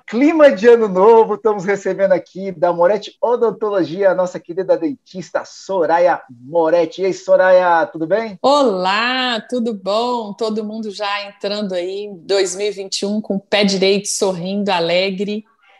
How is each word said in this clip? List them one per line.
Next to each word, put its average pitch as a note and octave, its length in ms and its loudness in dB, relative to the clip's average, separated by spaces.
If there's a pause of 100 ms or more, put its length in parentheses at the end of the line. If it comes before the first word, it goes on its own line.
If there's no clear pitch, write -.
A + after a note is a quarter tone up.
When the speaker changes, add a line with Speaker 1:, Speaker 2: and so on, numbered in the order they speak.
Speaker 1:
clima C#4+ 440 4
de G#3 160 2
ano A#3 200 6
novo, G#3 480 4
estamos G#3 300 -2
recebendo F#3+ 480 0
aqui F#3 380 -6
da F3 220 0
Moretti G#3+ 480 0
Odontologia, G3+ 880 0
a F3+ 60 0
nossa F3+ 240 -4
querida F3 360 -2
dentista D#3 720 -8
Soraya F3 840 0
Moretti. D#3+ 760 -2
E - 20 0
aí, F3+ 80 0
Soraya, F3+ 720 4
tudo D#3+ 220 -8
bem? G#3 340 -2
Speaker 2:
Olá, A#3+ 1040 0
tudo A#3+ 240 -4
bom? G#3+ 600 -4
Todo A3 320 -4
mundo G#3+ 240 -10
já G3+ 380 -6
entrando G3+ 460 -6
aí F#3+ 320 -6
em G3+ 120 -14
dois F3+ 380 -2
mil G3+ 100 -6
e G#3 60 -2
vinte F#3+ 300 -8
e G3+ 40 -4
um G#3 160 -2
com G3+ 140 -4
o G3 40 -2
pé G#3 240 0
direito, G3 440 2
sorrindo, F#3+ 640 -4
alegre F#3+ 720 -2 (340)